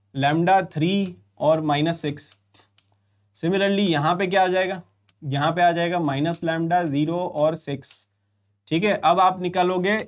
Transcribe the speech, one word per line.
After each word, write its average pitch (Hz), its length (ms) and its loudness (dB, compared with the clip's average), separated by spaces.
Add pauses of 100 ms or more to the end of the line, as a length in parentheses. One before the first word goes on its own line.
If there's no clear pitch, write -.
(140)
lambda 165 480 2 (100)
थ्री 180 440 -2 (240)
और 160 220 2
माइनस 151 380 0
सिक्स। 147 320 -8 (1040)
Similarly 196 520 0
यहाँ 160 280 2
पे 190 100 -2
क्या 190 160 2
आ 185 60 4
जाएगा, 185 320 -2 (420)
यहाँ 143 300 0
पे 175 100 0
आ 175 100 6
जाएगा 170 280 -2
माइनस 156 420 -2
lambda 165 420 0
ज़ीरो 156 340 -2
और 160 380 -2
सिक्स। - 500 -10 (600)
ठीक 170 160 0
है, 208 100 2
अब 170 260 2
आप 185 220 2
निकालोगे 180 640 0